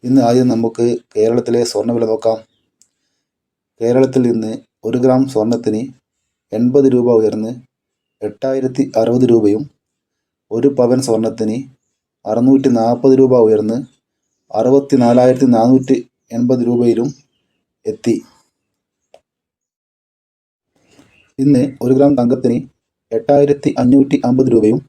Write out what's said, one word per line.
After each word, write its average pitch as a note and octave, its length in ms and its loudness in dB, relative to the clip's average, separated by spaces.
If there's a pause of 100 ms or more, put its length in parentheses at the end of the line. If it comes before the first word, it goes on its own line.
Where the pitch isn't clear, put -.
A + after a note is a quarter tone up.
ഇന്ന് C3 220 2
ആദ്യം B2 240 2
നമുക്ക് A2+ 340 -2 (300)
കേരളത്തിലെ A#2 480 0
സ്വർണ്ണവില A#2 400 -4
നോക്കാം. A2 340 -2 (1400)
കേരളത്തിൽ C3 420 2 (100)
ഇന്ന് A2 180 -4 (340)
ഒരു B2 200 -4
ഗ്രാം C3 180 2 (100)
സ്വർണ്ണത്തിന് A2 480 -2 (760)
എൺപത് C3 380 2
രൂപ A#2+ 140 0 (120)
ഉയർന്ന് G#2+ 320 -4 (760)
എട്ടായിരത്തി C3 760 -4
അറുപത് A#2+ 300 0
രൂപയും G#2+ 320 2 (880)
ഒരു A#2+ 180 0 (100)
പവൻ B2 280 2
സ്വർണ്ണത്തിന് A2 500 -4 (720)
അറുന്നൂറ്റി C3+ 380 2 (100)
നാൽപത് A#2+ 420 2
രൂപ B2+ 140 4 (120)
ഉയർന്ന് G#2+ 320 0 (800)
അറുപത്തിനാലായിരത്തി B2+ 1000 2
നാനൂറ്റി C3 400 2 (360)
എൺപത് A#2+ 360 -2
രൂപയിലും A#2+ 400 0 (800)
എത്തി. A2 300 -4 (3250)
ഇന്ന് C#3 200 2 (180)
ഒരു C3 120 0
ഗ്രാം C#3+ 260 2
തങ്കത്തിന് A#2+ 360 -2 (560)
എട്ടായിരത്തി C#3+ 680 0
അഞ്ഞൂറ്റി C3+ 460 2
അമ്പത് B2+ 300 0
രൂപയും A2 340 2